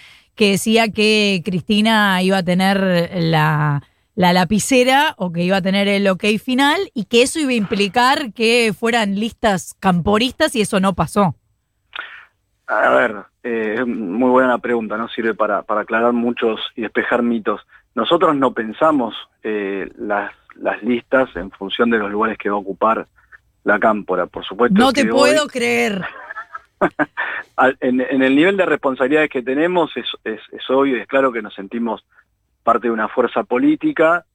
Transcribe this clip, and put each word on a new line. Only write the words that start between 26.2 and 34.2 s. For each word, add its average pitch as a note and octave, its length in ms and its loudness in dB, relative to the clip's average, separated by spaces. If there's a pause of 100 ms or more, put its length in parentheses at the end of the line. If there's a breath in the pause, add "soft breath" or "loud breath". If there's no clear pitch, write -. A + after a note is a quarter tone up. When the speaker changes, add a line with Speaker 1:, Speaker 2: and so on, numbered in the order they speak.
Speaker 2:
Al, C3 260 0
en, B2+ 200 0
en C3 220 -2
el C3+ 120 2
nivel F#3 220 2
de F#3 80 2
responsabilidades D3 640 0
que C3 140 -6
tenemos D#3 520 0
es, A#2 100 -8 (180)
es, A2 160 -8 (120)
es - 180 -12
obvio C3+ 280 2
y G#2+ 40 -4
es G2+ 60 -14
claro C3+ 240 2
que A2+ 100 -6
nos G#2+ 120 -12
sentimos A2 500 -6 (600 soft breath)
parte A#2 240 2
de A#2 60 0
una A2 140 -2
fuerza A#2+ 360 0
política D#3 920 0